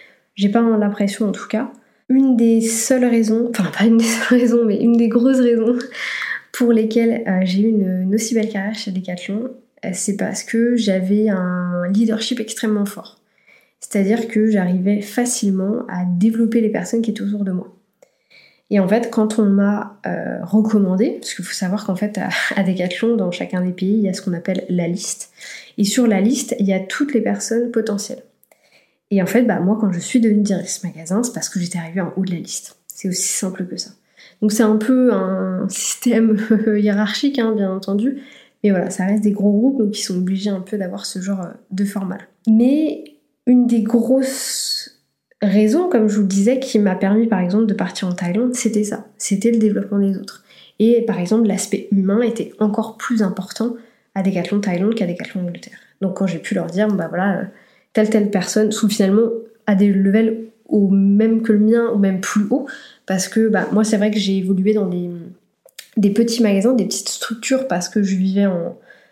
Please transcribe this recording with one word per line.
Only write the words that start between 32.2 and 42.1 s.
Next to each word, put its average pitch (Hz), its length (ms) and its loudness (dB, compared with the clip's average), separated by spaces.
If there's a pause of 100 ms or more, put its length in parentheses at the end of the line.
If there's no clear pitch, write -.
de 185 80 -4
la 170 80 -4
liste. - 380 -14 (100)
C'est - 220 -8
aussi - 240 -4
simple 185 320 -6
que 180 100 -12
ça. - 160 -10 (500)
Donc 214 100 2
c'est 220 120 2
un 214 140 2
peu 254 360 2
un 190 560 -4
système 226 680 0 (200)
<laughs> 220 100 0 (100)
hiérarchique, 208 600 0
hein, 226 160 0
bien 196 160 0
entendu. 208 500 -4 (420)
Mais 208 60 4
voilà, 180 200 2
ça 185 160 -4
reste 202 180 0
des 208 80 4
gros 196 200 2
groupes, 254 280 2
donc 202 200 0
ils - 40 -6
sont 185 140 -4
obligés 190 320 -2
un 190 120 -4
peu 196 160 -8
d'avoir 196 280 -6
ce - 140 -10
genre, 190 220 -4
euh, 170 80 -10 (220)
de 190 120 -2
format. 190 360 -4 (280)